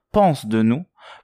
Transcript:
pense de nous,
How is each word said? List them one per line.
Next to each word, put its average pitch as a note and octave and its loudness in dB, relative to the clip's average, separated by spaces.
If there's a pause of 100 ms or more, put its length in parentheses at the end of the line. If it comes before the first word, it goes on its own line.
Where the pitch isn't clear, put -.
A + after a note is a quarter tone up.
(120)
pense F3 0
de A2 0
nous, B2 0 (380)